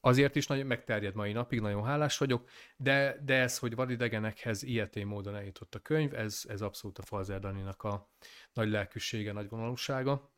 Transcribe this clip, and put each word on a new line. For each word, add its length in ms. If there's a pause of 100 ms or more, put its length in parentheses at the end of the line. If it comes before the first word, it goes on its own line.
azért 360
is 100
nagyon 200
megterjed 480
mai 180
napig, 280
nagyon 240
hálás 340
vagyok, 300 (280)
de, 480
de 100
ez, 240
hogy 160
vadidegenekhez 880
ilyetén 440
módon 300
eljutott 380
a 40
könyv, 360
ez, 340
ez 140
abszolút 360
a 40
Falzer 380
Daninak 420
a 280 (420)
nagy 160
lelkűsége, 640
nagy 160
vonalúsága 880